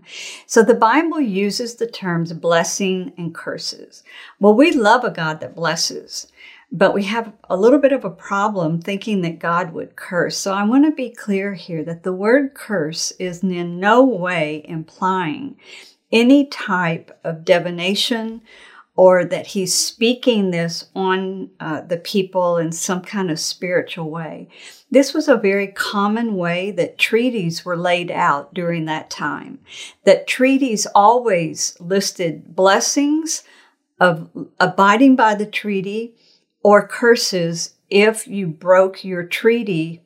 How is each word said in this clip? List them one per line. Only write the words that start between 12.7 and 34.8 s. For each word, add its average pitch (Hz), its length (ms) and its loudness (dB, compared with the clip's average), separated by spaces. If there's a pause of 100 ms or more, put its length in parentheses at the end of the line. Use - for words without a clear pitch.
is 180 300 -8
in 175 380 -4
no 226 240 6
way 170 640 -2
implying 175 880 -4 (560)
any 247 340 6
type 180 800 -4
of 160 200 -8
divination 190 960 -2 (540)
or 185 280 6
that 170 220 -6
he's 180 260 -4
speaking 226 760 0
this 170 440 -4
on, 190 540 -4 (100)
uh, 156 220 -8
the 175 160 -6
people 180 640 -2
in 160 120 -2
some 180 300 -6
kind 190 300 -6
of 156 80 -4
spiritual 170 720 -6
way. 165 380 -12 (420)
This 269 240 4
was 311 120 -2
a 269 100 6
very 202 320 0
common 214 680 -2
way 180 360 -4
that 175 260 -4
treaties 220 680 -2
were 180 120 -4
laid 175 340 0
out 156 420 0
during 170 340 -4
that 156 220 -6
time, - 520 -10 (440)
that - 220 4
treaties 269 680 0
always 202 840 2
listed 175 720 -4
blessings 285 880 2 (560)
of 170 300 2 (300)
abiding 220 580 6